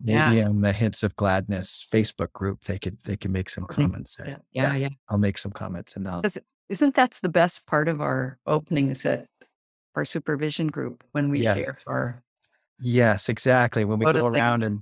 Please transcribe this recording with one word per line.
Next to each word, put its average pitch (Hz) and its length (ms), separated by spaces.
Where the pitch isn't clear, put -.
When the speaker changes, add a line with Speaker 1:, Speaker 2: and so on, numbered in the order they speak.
Speaker 1:
Maybe 117 360
Speaker 2:
Yeah. 107 120
Speaker 1:
on 104 120
the 101 120
Hints 104 300
of 101 120
Gladness 95 760
Facebook 110 420
group, - 300
they 98 160
could, 92 240
they - 140
can 95 140
make 95 180
some 92 160
Speaker 2:
Okay. - 180
Speaker 1:
comments - 320
there. - 120
Speaker 2:
Yeah, 143 100
yeah, 135 220
Speaker 1:
Yeah. - 20
Speaker 2:
yeah. 139 140
Speaker 1:
I'll 104 100
make 101 180
some 101 140
comments 92 440
and 95 120
I'll 87 140
Speaker 2:
'Cause - 160
isn't 269 260
that's 254 240
the 180 100
best 175 380
part 151 200
of 151 140
our 131 440
openings 147 600
at 127 220
our 147 100
supervision 151 600
group 131 440
when 143 180
we 139 120
Speaker 1:
Yes. 107 160
Speaker 2:
share 139 200
our 127 360
Speaker 1:
Yes, 120 500
exactly. 120 560
When 107 140
we 113 60
Speaker 2:
What 156 100
Speaker 1:
go 151 120
Speaker 2:
a 117 60
thing. 117 80
Speaker 1:
around 117 220
and, 104 180